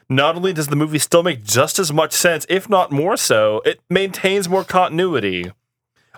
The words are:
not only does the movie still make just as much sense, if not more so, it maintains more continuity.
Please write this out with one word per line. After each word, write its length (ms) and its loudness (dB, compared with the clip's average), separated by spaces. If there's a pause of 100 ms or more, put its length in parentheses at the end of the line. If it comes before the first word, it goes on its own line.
not 260 2
only 160 -4
does 160 -4
the 80 -2
movie 220 0
still 240 4
make 220 -4
just 340 0
as 160 -2
much 200 0
sense, 360 0
if 180 -2
not 240 2
more 260 0
so, 480 2
it 220 0
maintains 600 -2
more 140 0
continuity. 880 0 (680)